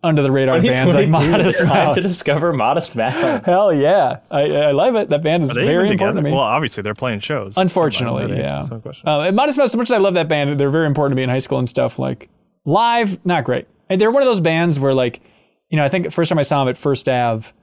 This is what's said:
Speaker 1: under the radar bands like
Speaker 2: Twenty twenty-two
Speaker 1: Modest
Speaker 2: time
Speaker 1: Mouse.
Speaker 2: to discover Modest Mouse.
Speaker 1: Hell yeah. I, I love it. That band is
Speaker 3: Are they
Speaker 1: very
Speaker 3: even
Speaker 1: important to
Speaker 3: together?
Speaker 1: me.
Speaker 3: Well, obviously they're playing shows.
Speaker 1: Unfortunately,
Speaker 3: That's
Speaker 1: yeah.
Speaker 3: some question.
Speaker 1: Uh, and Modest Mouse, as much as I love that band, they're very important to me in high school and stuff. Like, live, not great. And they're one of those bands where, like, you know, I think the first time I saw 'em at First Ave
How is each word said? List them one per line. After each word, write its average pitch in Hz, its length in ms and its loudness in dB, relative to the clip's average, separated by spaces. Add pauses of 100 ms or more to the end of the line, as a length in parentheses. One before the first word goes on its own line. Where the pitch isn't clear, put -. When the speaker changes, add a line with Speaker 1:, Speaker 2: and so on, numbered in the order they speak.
Speaker 1:
under 156 180 2
the 139 100 2
radar 131 300 2
bands 127 320 2
like 143 160 4
Speaker 2:
Twenty 156 180 2
twenty-two 165 100 2
Speaker 1:
Modest 180 220 2
Speaker 2:
time 165 80 2
Speaker 1:
Mouse. 147 280 2
Speaker 2:
to 180 60 0
discover 170 520 -2
Modest 135 420 -2
Mouse. 208 500 -2
Speaker 1:
Hell 190 280 2
yeah. 156 460 2 (100)
I, 143 120 0
I 147 300 2
love 226 240 2
it. 208 140 -2
That 147 140 0
band 165 200 0
is 131 80 -2
Speaker 3:
Are - 20 -6
they 117 120 -2
Speaker 1:
very 175 220 2
Speaker 3:
even - 60 2
Speaker 1:
important 196 240 0
to 170 40 -2
Speaker 3:
together? 147 80 -2
Speaker 1:
me. - 20 0
Speaker 3:
Well, 135 140 0
obviously 120 380 -2
they're 107 100 -4
playing 113 280 -4
shows. 107 360 -6
Speaker 1:
Unfortunately, 135 720 0
Speaker 3:
That's - 120 -4
Speaker 1:
yeah. 135 260 -4
Speaker 3:
some 117 160 -12
question. - 260 -12
Speaker 1:
Uh, 151 140 0
and 185 140 0
Modest 269 220 0
Mouse, 277 120 2
as - 80 -4
much 240 100 -2
as 247 60 0
I 226 40 2
love 196 180 2
that 165 120 0
band, 147 320 -2
they're 139 100 2
very 156 180 0
important 143 260 0
to - 20 0
me 131 80 0
in 127 60 -2
high 127 100 0
school 131 180 -4
and 127 120 -2
stuff. 120 300 -2
Like, 131 280 -6 (380)
live, 214 600 0
not 170 200 0
great. 123 220 -4 (220)
And 190 120 0
they're 214 100 4
one 277 100 2
of 262 60 4
those 214 140 2
bands 160 380 2
where, 139 140 2
like, 127 280 -2 (480)
you 156 80 0
know, 147 80 2
I 135 40 2
think 175 160 -2
the 156 60 -8
first 165 180 0
time 175 100 0
I 143 40 2
saw 143 180 0
'em 131 60 2
at 127 100 -2
First 139 300 -2
Ave 120 440 -2 (120)